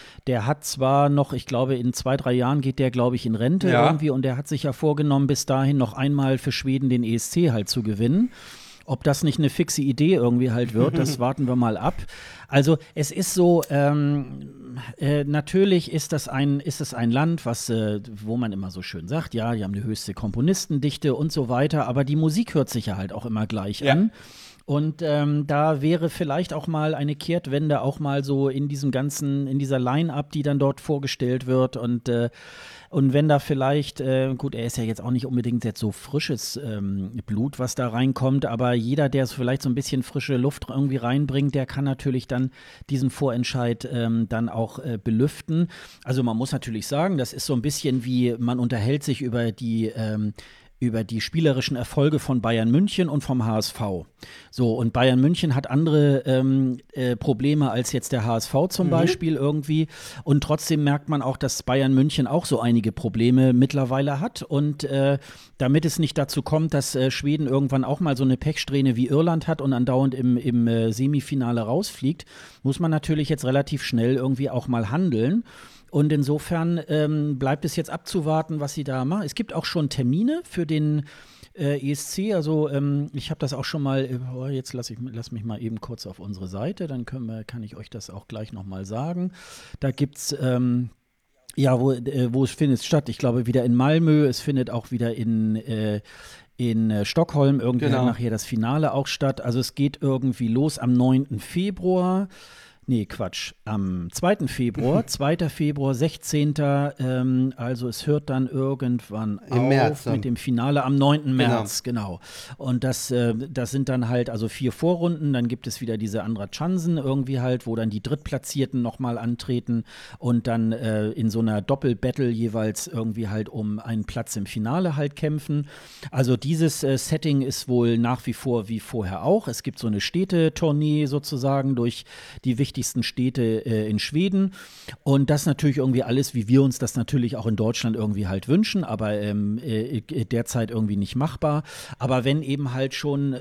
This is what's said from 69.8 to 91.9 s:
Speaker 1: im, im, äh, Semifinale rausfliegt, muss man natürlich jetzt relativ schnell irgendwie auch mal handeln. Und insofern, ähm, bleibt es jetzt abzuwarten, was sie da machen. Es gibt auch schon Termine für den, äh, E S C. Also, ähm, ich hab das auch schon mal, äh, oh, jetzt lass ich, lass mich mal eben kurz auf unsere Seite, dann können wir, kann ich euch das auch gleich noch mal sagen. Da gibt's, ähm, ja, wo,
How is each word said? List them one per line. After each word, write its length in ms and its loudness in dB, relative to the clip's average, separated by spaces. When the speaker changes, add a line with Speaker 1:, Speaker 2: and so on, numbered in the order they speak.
Speaker 1:
im, 200 2
im, 320 2
äh, 240 4
Semifinale 680 0
rausfliegt, 640 -2
muss 160 0
man 100 2
natürlich 400 0
jetzt 160 -2
relativ 380 0
schnell 320 2
irgendwie 340 0
auch 180 -2
mal 220 0
handeln. 540 2
Und 220 4
insofern, 720 0
ähm, 500 0
bleibt 280 0
es 100 -6
jetzt 140 -4
abzuwarten, 720 -2
was 120 -6
sie 120 -6
da 180 -2
machen. 200 -2
Es 120 -8
gibt 160 -6
auch 140 -4
schon 240 0
Termine 600 0
für 160 -4
den, 380 0
äh, 320 -2
E 60 -2
S 200 -6
C. 220 -2
Also, 360 2
ähm, 420 0
ich 180 -8
hab 100 -6
das 120 -2
auch 140 -6
schon 160 -4
mal, 240 0
äh, 140 -4
oh, 140 -6
jetzt 240 -6
lass 180 -8
ich, 120 -12
lass 320 -10
mich 100 -6
mal 180 -6
eben 200 -6
kurz 260 -12
auf 120 -14
unsere 280 -8
Seite, 400 -6
dann 160 -6
können 220 -10
wir, 180 -8
kann 180 -12
ich 140 -12
euch 140 -16
das 200 -14
auch 200 -16
gleich 240 -10
noch 100 -10
mal 220 -10
sagen. 480 -4
Da 100 0
gibt's, 500 -4
ähm, 500 2
ja, 200 6
wo, 140 4